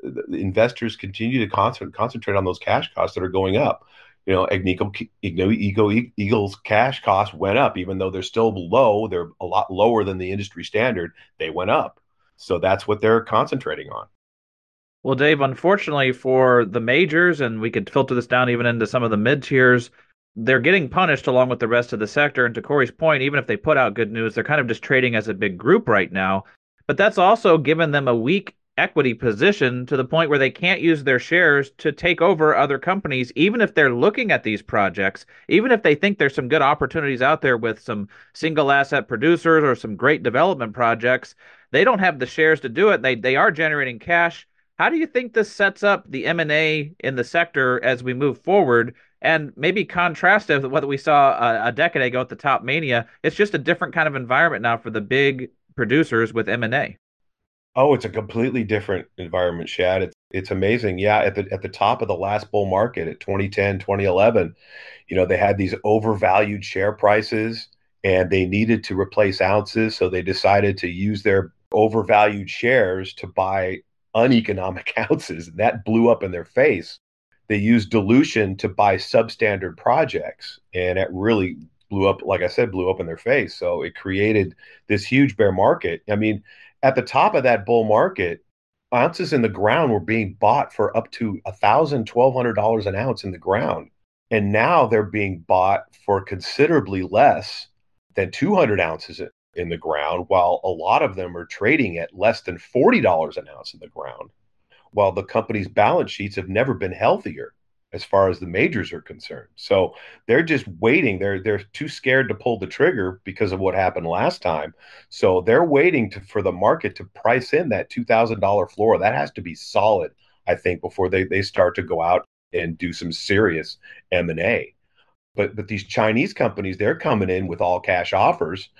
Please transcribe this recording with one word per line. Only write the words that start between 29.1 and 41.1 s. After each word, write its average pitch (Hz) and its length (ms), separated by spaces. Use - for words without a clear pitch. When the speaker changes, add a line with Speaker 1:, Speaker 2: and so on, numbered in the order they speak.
Speaker 2:
position 123 720
to 143 100
the 131 80
point 156 240
where 143 100
they 131 120
can't 180 300
use 151 240
their - 160
shares 151 580
to 156 140
take 165 280
over 160 360
other 139 200
companies, 135 600
even 208 240
if 202 120
they're 139 220
looking 208 380
at 135 100
these 107 200
projects, 98 640
even 214 220
if 226 140
they 151 100
think 196 240
there's 143 160
some 127 140
good 151 120
opportunities 139 600
out 151 180
there 131 160
with 110 220
some 104 300
single 151 400
asset 139 340
producers 160 560
or 131 140
some 107 180
great 131 300
development 127 480
projects. 120 640